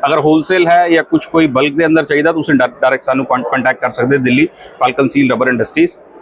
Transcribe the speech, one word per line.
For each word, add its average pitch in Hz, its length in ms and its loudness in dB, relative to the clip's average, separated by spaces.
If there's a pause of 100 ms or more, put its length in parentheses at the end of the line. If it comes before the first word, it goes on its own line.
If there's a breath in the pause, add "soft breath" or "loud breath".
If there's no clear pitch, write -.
ਅਗਰ 151 120 0
ਹੋਲਸੇਲ 160 480 0
ਹੈ 175 220 2
ਜਾਂ 165 140 2
ਕੁਛ - 240 -4
ਕੋਈ 160 200 0
ਬਲਕ 139 260 0
ਦੇ 165 120 0
ਅੰਦਰ 156 200 2
ਚਾਹੀਦਾ, 147 260 0
ਤੁਸੀਂ 160 240 0
ਡਾਇਰੈਕਟ 127 480 0
ਸਾਨੂੰ 131 220 -2
ਕੌਨ-, 127 180 -4
ਕੰਟੈਕਟ 127 380 -2
ਕਰ 123 100 -2
ਸਕਦੇ 127 260 0
ਹੋ। 131 60 -2
ਦਿੱਲੀ, 127 220 2 (340 loud breath)
ਫਾਲਕਨ 127 280 0
ਸੀਲ 135 240 0
ਰਬਰ 123 160 0
ਇੰਡਸਟਰੀਜ਼, 127 440 0 (300)